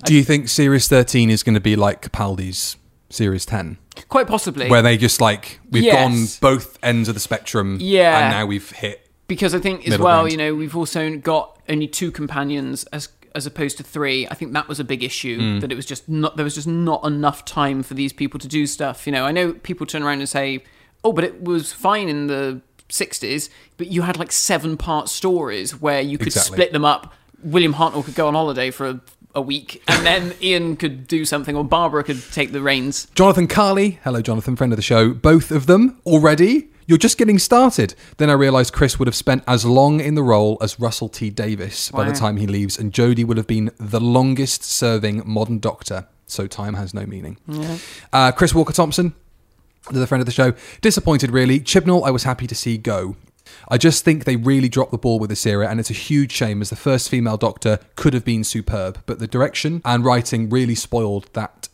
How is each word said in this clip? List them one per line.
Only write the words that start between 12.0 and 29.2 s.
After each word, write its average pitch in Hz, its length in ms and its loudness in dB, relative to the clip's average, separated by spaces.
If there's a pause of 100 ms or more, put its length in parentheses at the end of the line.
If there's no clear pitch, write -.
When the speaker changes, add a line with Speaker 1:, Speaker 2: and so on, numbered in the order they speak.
Speaker 2:
companions 143 720 -6 (100)
as, 147 160 -12 (240)
as 143 140 -10
opposed 143 300 -6
to 139 80 -16
three. 135 440 -4
I - 60 -12
think 113 200 -10
that 151 120 -4
was 147 140 -8
a 135 40 -8
big 123 200 -6
issue, 123 360 -8
Speaker 1:
Mm. 104 200 -2
Speaker 2:
that 131 100 -6
it 123 60 -6
was 135 100 -12
just - 220 -14
not, 156 280 -2
there 151 80 -4
was 147 120 -6
just 147 100 -10
not 165 380 -2
enough 147 400 -2
time 139 400 -4
for - 100 -12
these 135 180 -4
people 139 280 -8
to 135 80 -14
do 147 180 -2
stuff. 139 400 -8
You 147 60 -4
know, 131 120 -2
I 139 60 -2
know 170 220 -2
people - 340 -10
turn 156 160 -8
around 143 160 -4
and 139 100 -8
say, 139 360 -6 (400)
"Oh, 226 80 2
but 165 100 0
it 175 220 -6
was 170 280 -2
fine 196 360 -2
in 147 180 -6
the 135 340 -6 (280)
sixties," - 600 -6 (260)
but 175 100 -10
you 175 160 -4
had, 180 160 -4
like, 170 140 -8
seven-part 160 760 -2
stories 143 720 -4
where 143 200 -2
you 143 180 -6
could 143 100 -4
Speaker 1:
Exactly. 185 280 -4
Speaker 2:
split 180 160 2
them 147 120 -2
up. - 280 0 (300)
William 160 320 2
Hartnell 151 300 -2
could 139 100 -14
go 160 140 0
on 147 60 0
holiday 131 360 -2
for 135 160 -8
a, 127 140 -8 (340)